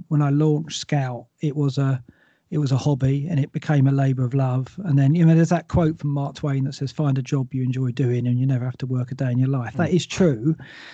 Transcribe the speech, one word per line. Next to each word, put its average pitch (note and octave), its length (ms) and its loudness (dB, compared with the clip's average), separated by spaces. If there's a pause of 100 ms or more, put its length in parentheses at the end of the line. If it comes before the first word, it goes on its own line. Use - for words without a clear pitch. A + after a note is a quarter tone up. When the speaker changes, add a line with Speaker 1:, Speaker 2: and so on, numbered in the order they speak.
Speaker 1:
when D3 140 2
I C#3+ 80 2
launched D3+ 500 0
Scout, B2+ 480 -4 (140)
it D3 140 -2
was C#3+ 220 0
a, C3+ 240 0 (480)
it D#3 100 -2
was C#3 120 0
a C3+ 60 2
hobby C#3 520 0
and D3+ 120 0
it D3 100 -4
became C#3+ 360 2
a C#3 40 4
labour C3+ 320 0
of A#2+ 100 -4
love. C3 400 -2 (120)
And C#3+ 120 2
then, C#3 160 4
you E3+ 120 4
know, E3 100 8
there's E3 140 4
that E3+ 180 0
quote D#3+ 320 0
from D3 120 -4
Mark C#3+ 240 -4
Twain C#3 280 -2
that C3+ 120 -4
says, C3+ 180 -6
"Find C#3+ 240 0
a C3+ 40 -2
job C3 320 -4
you C3 80 -2
enjoy B2+ 300 -2
doing A#2+ 340 0
and B2 140 2
you B2+ 60 0
never C3 180 0
have B2+ 140 -6
to C3+ 100 -8
work B2+ 240 -4
a C3 40 -10
day C3 180 -2
in A#2+ 40 0
your C3 120 2
life." B2+ 240 -4
Speaker 2:
Mm. C#3 60 -12
Speaker 1:
That E3 120 0
is F3+ 140 2
true. D3 500 2 (380)